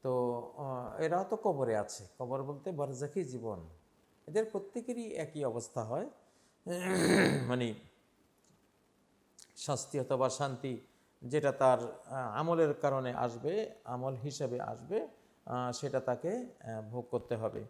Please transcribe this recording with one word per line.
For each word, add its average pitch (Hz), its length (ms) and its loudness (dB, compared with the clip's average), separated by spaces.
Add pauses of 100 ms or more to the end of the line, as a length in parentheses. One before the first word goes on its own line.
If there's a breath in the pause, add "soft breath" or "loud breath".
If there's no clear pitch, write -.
তো, 123 400 2 (140)
আহ, 127 440 -6
এরা 170 220 2
তো 185 120 -2
কবরে 131 420 2
আছে। 101 300 -4 (120)
কবর 131 240 -2
বলতে 143 280 -6
বারজাখি 143 520 -2
জীবন, 113 460 -6 (580)
এদের 208 180 2
প্রত্যেকেরই 233 680 -6
একই 151 320 -4
অবস্থা 117 380 -2
হয়, 147 260 -2 (560 soft breath)
<clears throat> 175 840 4
মানে 123 260 2 (1800)
শাস্তি - 440 -4
অথবা 127 300 2
শান্তি 131 520 -4 (420 soft breath)
যেটা 143 280 2
তার, 131 280 8
আহ, 117 320 -8
আমলের 147 640 4
কারণে 135 400 2
আসবে, 127 560 -2 (140)
আমল 127 320 -4
হিসেবে 127 460 -4
আসবে, 135 460 -4 (380 soft breath)
আহ, 123 260 -2
সেটা 131 280 0
তাকে, 131 340 0
আহ, 113 480 -6
ভোগ 117 300 -6
করতে 120 240 0
হবে। 107 340 -2